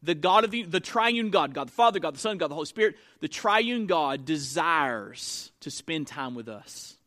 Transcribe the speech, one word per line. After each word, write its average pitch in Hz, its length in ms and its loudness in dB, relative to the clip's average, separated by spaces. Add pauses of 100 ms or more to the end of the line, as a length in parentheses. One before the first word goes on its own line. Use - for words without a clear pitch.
The 165 140 0
God 185 280 6
of 220 80 0
the, 226 120 -4
the 175 180 -2
triune 233 480 0
God, 156 240 2
God 139 160 -6
the - 20 -20
Father, 226 300 4
God 156 120 -4
the 139 60 -14
Son, 214 180 -4
God 165 120 -2
the 143 60 -8
Holy 151 100 -4
Spirit, 214 320 0 (240)
the 156 80 -4
triune 226 560 2
God 143 400 0
desires 143 1400 -2
to 143 100 -10
spend 160 360 -6
time 131 280 -8
with 113 140 -10
us. - 580 -16